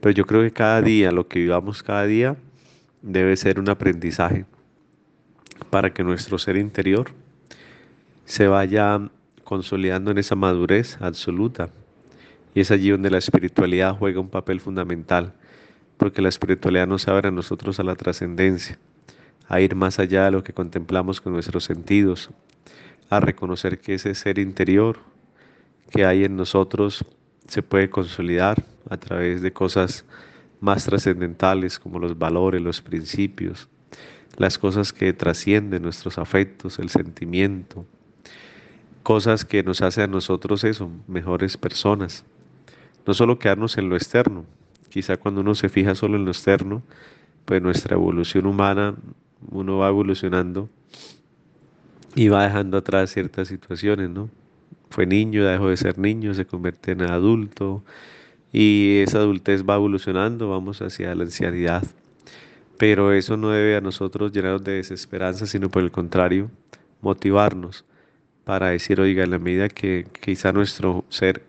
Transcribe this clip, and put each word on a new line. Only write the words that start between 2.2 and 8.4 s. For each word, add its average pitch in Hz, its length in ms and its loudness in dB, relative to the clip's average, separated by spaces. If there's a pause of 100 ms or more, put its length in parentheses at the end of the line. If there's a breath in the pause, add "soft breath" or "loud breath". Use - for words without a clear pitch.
debe 92 360 2
ser 95 220 2
un 98 100 0
aprendizaje 90 760 0 (1200)
para 95 240 0
que 95 100 -4
nuestro 90 340 -2
ser 95 200 -2
interior 101 540 0 (1120 loud breath)
se 104 220 4